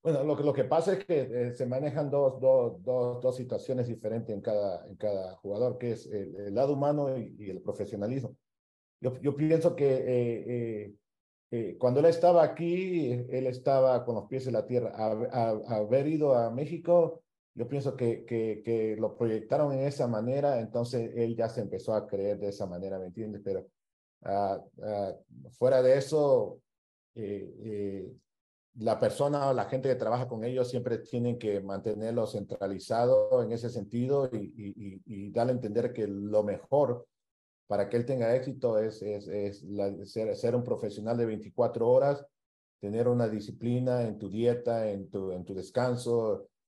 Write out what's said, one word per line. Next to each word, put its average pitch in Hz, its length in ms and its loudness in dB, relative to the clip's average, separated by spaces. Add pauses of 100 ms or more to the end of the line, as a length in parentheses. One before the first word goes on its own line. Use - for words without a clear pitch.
Bueno, 147 220 2
lo 151 140 2
que, 147 80 -2
lo 147 80 4
que 135 100 2
pasa 170 300 4
es 190 120 -2
que, 156 180 2
eh, 123 300 -2
se 123 140 -4
manejan 143 420 -2
dos, 135 320 2
dos, 123 440 4
dos, 123 360 0
dos 127 160 2
situaciones 123 520 -2
diferentes 110 440 -4
en 101 80 -4
cada, 101 460 -2
en 98 80 -16
cada 95 440 -4
jugador, 113 380 -2
que 123 140 -4
es 110 160 -6
el, 95 300 -8
el 101 180 -8
lado 135 200 2
humano 139 440 0
y, - 180 -10
y 101 140 -10
el 92 100 -8
profesionalismo. 107 760 -6 (640)
Yo, 123 200 -4
yo 143 140 0
pienso 160 400 2
que, 139 180 4
eh, 120 540 0
eh, 113 480 -6 (560)
eh, 107 300 -4
cuando 127 180 4
él 151 80 6
estaba 170 380 8
aquí, 170 680 0
él 127 380 -2
estaba 131 560 4
con 120 100 -2
los 101 140 -6
pies 127 180 -4
en 127 60 -2
la 110 140 0
tierra. 120 280 0
A, 110 160 0 (220)
a, 113 460 0
haber 123 280 2
ido 151 260 2
a 117 160 4
México, 160 760 2 (300)
yo 117 120 -4
pienso 139 300 -4
que, 117 280 0
que, 113 400 -2
que 110 360 0
lo 110 160 -2
proyectaron 120 560 0
en 131 80 0
esa 139 260 0
manera, 123 540 0
entonces 117 560 -2
él 117 180 0
ya 117 140 0
se 120 120 -6
empezó 95 320 -4
a 107 140 0
creer 98 320 -2
de 101 120 -4
esa 98 160 -6
manera, 95 340 -8
¿me 92 60 -8
entiendes? 107 380 -10
Pero, 95 220 -4 (560)
ah, 98 400 -2 (180)
ah, 101 320 -4 (460)
fuera 127 240 6
de 131 160 8
eso, 135 640 2 (560)
eh, 101 360 -8 (120)
eh, 101 480 -6 (680)
la 110 200 0
persona 143 480 2
o 135 60 4
la 113 100 0
gente - 240 -2
que 127 80 4
trabaja 120 320 0
con 110 160 -6
ellos 127 260 0
siempre 120 280 -2
tienen 120 380 -2
que 104 240 -2
mantenerlo 107 680 -2
centralizado 113 1120 2
en 110 80 -2
ese 117 200 -4
sentido 123 600 0
y, 117 40 -6
y, 101 400 -8
y, 98 280 -14
y 101 280 -10
darle 117 180 2
a 123 60 2
entender 117 360 -2
que 110 140 -2
lo 104 380 0
mejor 120 640 0 (580)
para 101 220 0
que 120 80 -2
él 120 100 0
tenga 123 300 2
éxito 127 420 0
es, 110 240 -2
es, 104 240 -6
es 101 380 -4
la, 101 280 -4 (120)
ser, 107 320 -4
ser 117 180 0
un 120 80 2
profesional 113 560 -2
de 117 80 2
veinticuatro 113 640 0
horas, 139 360 4 (560)
tener 110 280 0
una 120 200 2
disciplina 120 760 -2
en 107 120 -4
tu 98 140 -8
dieta, 117 580 2
en 98 220 -6
tu, 95 220 -4
en 90 120 -6
tu 98 100 -10
descanso, 117 920 0 (220)